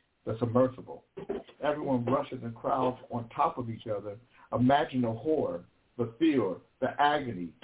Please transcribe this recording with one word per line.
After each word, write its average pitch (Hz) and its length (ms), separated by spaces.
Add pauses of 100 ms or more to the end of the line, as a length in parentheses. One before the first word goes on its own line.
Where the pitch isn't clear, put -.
(260)
the 113 140
submersible. 123 640 (600)
Everyone 143 420
rushes 127 380
and 117 100
crowds 127 440 (140)
on 117 240
top 151 220
of 117 120
each - 180
other. 104 300 (360)
Imagine 131 480
the 117 100
horror, 113 520 (340)
the 113 220
fear, 127 360 (260)
the 131 200
agony. 127 480 (140)